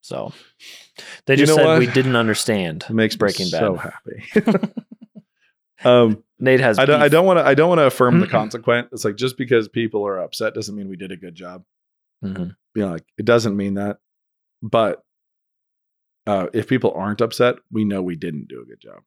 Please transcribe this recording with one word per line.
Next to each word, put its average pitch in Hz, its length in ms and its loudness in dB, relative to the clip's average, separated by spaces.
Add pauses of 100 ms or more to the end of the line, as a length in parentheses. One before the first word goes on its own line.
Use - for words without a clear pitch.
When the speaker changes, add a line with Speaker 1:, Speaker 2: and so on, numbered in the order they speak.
Speaker 1:
So - 300 -10 (920)
they 135 80 2
Speaker 2:
You 135 120 4
Speaker 1:
just 151 60 4
Speaker 2:
know 156 60 6
Speaker 1:
said 156 80 6
Speaker 2:
what? 160 140 4
Speaker 1:
we 120 80 2
didn't 131 280 2
understand 101 760 -2
Speaker 2:
It 113 40 -6
makes 110 220 0
Speaker 1:
Breaking 95 320 -2
Speaker 2:
me 85 40 -6
Speaker 1:
Bad. 82 80 -4
Speaker 2:
so 101 160 0
happy. - 480 -14 (120)
<laughs> 208 480 -2 (1000)
Um, 120 380 4 (160)
Speaker 1:
Nate 131 200 4
has 117 180 2
Speaker 2:
I 131 80 4
don't, 147 140 4
I 147 60 4
Speaker 1:
beef. 143 80 4
Speaker 2:
don't 170 120 4
wanna, 175 160 4
I 139 120 4
don't 156 160 4
wanna 165 160 4
affirm 127 340 4
the 185 80 2
Speaker 1:
<clears throat> - 0 -
Speaker 2:
consequent. 120 640 -2
It's 113 140 -10
like, 101 100 -2
just 123 220 -4
because 117 320 0
people 107 360 -4
are 98 140 -4
upset 101 340 -6
doesn't 104 220 -10
mean 98 140 -12
we 95 80 -14
did 92 160 -14
a 90 40 -16
good 85 180 -20
job. 90 280 -18 (600)
Speaker 1:
Mm-hmm. 92 260 -8 (260)
Speaker 2:
You 104 100 -2
know, 92 60 -4
like, 85 140 -10 (120)
it 104 80 -8
doesn't 113 300 2
mean 98 200 -4
that. 101 240 -6 (640)
But, 110 420 -2 (1200)
uh, 98 260 -2
if 107 140 -2
people 123 260 0
aren't 101 280 -4
upset, 120 340 0 (160)
we 107 140 -2
know 98 160 -4
we 90 160 -6
didn't 73 320 -10
do 62 120 -16
a 58 40 -20
good 60 160 -20
job. 50 240 -20